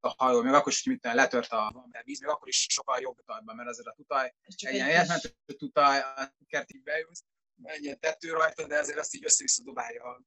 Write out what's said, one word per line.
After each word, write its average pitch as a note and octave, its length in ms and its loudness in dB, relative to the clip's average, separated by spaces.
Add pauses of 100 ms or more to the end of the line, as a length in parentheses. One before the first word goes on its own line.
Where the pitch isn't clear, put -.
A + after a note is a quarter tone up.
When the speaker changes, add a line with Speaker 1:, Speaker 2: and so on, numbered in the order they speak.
Speaker 1:
a - 140 0 (100)
hajó, B2 180 6
még B2+ 100 4
akkor C#3+ 200 6
is, - 100 -2
hogy C3 100 0
mit B2 100 -4
tudom, A#2 140 0
letört B2+ 360 2
a, A2 140 0
a A2 380 -10
víz, C3+ 160 -10
még C#3+ 100 -6
akkor - 180 -4
is - 200 2
sokkal C3 320 -2
jobb B2+ 180 -8
utatban, A2+ 380 -14
mert A#2+ 120 -10
azért A#2+ 180 -12
a A#2 100 -16
tutaj, C3+ 440 -4
Speaker 2:
Ez - 160 -20
csak C3+ 140 -8
Speaker 1:
egy C3 100 0
Speaker 2:
egy B2+ 60 0
Speaker 1:
ilyen - 20 0
Speaker 2:
kis D#3+ 80 6
Speaker 1:
életmentő E3+ 600 0
tutaj, C#3 420 4
a C3+ 340 -4 (140)
kertig C3+ 360 -8
beülsz, D#3 420 -8 (380)
egy D3+ 220 -12
ilyen C#3+ 140 -8
tető D#3+ 320 -4
rajta, D#3+ 360 0
de D3 120 0
azért D3 200 -2
azt - 160 -6
így - 100 -14
össze-vissza C#3+ 380 2
dobálja B2 640 -10